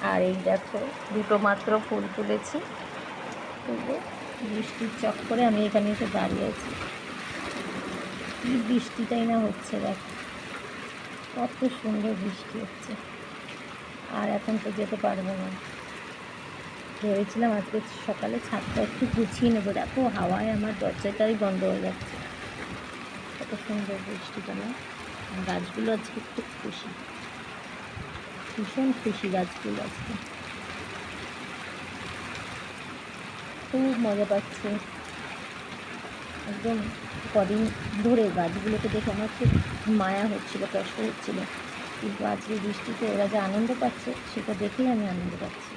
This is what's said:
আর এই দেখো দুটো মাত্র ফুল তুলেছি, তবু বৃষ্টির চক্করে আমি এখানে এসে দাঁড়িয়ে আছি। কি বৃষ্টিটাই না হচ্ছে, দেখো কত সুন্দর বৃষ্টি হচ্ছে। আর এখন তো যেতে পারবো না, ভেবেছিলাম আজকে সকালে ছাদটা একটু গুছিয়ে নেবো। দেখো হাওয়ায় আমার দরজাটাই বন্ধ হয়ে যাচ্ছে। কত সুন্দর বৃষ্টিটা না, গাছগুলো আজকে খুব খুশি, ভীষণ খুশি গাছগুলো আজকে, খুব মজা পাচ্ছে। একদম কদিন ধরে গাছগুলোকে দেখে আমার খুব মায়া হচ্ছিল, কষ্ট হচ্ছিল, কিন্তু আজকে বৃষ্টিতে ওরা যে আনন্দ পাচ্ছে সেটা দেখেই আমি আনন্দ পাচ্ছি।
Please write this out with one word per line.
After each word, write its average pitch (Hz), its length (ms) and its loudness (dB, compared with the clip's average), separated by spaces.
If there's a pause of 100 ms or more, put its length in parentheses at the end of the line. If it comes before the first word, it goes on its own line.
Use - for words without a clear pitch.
আর 190 100 6 (100)
এই 190 60 4 (140)
দেখো 196 300 2 (340)
দুটো 208 220 4 (120)
মাত্র 202 220 4 (180)
ফুল 208 160 0 (120)
তুলেছি, 214 420 0 (1040)
তবু 240 300 -2 (560)
বৃষ্টির 214 420 -2 (100)
চক্করে 226 480 2
আমি 208 180 6
এখানে 208 280 6
এসে 226 120 0 (100)
দাঁড়িয়ে 190 340 2
আছি। - 180 -6 (1700)
কি 240 120 2 (180)
বৃষ্টিটাই 233 640 4
না 226 140 6
হচ্ছে, 196 280 -2 (120)
দেখো - 240 -2 (1300)
কত 247 240 0 (200)
সুন্দর 214 340 2 (100)
বৃষ্টি 190 400 -6
হচ্ছে। - 280 -10 (1300)
আর 208 100 0 (100)
এখন 220 160 0 (100)
তো 214 140 -2
যেতে 208 280 0
পারবো 190 360 2
না, 190 80 -4 (1500)
ভেবেছিলাম 208 640 4
আজকে 208 180 -2 (300)
সকালে 220 300 0 (100)
ছাদটা 214 400 0
একটু - 160 0 (100)
গুছিয়ে 233 420 4
নেবো। 202 240 2
দেখো - 200 0 (160)
হাওয়ায় 190 420 4
আমার 208 240 2
দরজাটাই 208 640 4
বন্ধ 190 180 4 (100)
হয়ে 190 140 2
যাচ্ছে। - 300 -4 (1200)
কত - 140 -6 (140)
সুন্দর 202 320 0 (100)
বৃষ্টিটা 196 540 -6
না, 208 60 -4 (800)
গাছগুলো 185 500 0
আজকে - 220 -6 (120)
খুব - 160 -6 (120)
খুশি, - 300 -6 (1600)
ভীষণ 262 340 2 (140)
খুশি 202 340 0
গাছগুলো 175 520 0
আজকে, - 260 -6 (3500)
খুব 262 160 4 (220)
মজা 208 260 4
পাচ্ছে। 202 380 0 (1800)
একদম 214 260 2 (560)
কদিন 208 280 6 (440)
ধরে 233 180 10 (160)
গাছগুলোকে 196 540 2
দেখে 214 220 2
আমার 214 220 0
খুব 247 120 8 (520)
মায়া 196 300 4
হচ্ছিল, 190 300 -2 (120)
কষ্ট 190 240 0 (100)
হচ্ছিল, - 300 -2 (640)
কিন্তু - 220 -2 (120)
আজকে - 200 -2 (100)
বৃষ্টিতে 208 400 -2 (100)
ওরা 202 180 6
যে 214 60 2 (100)
আনন্দ 214 220 4 (120)
পাচ্ছে 247 280 0 (220)
সেটা 214 300 -2
দেখেই 247 320 2
আমি 208 200 4
আনন্দ 175 300 -2
পাচ্ছি। - 340 -8